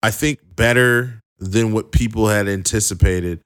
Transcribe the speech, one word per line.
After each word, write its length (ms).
I 80
think, 300
better 640
than 340
what 200
people 340
had 220
anticipated 960